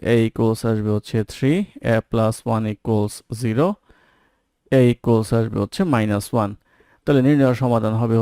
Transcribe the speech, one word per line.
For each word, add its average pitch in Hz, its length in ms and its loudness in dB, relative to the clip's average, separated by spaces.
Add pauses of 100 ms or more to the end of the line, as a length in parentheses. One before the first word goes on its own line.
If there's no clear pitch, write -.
(120)
এ - 20 4 (140)
equals 113 320 -2 (100)
আসবে 107 260 -2
হচ্ছে 110 220 -4 (160)
থ্রি, 135 180 0 (420)
এ - 20 2 (140)
প্লাস 110 240 0 (120)
ওয়ান 113 160 -2 (120)
equals 104 400 -2 (280)
জিরো, 120 240 0 (1120)
এ - 20 6 (120)
equals 113 360 0 (100)
আসবে 110 240 -2
হচ্ছে - 180 -6 (140)
মাইনাস 107 400 0
ওয়ান। 107 160 0 (540)
তাহলে 143 220 2
নির্ণয় 139 360 2
সমাধান 113 380 0
হবে 113 220 0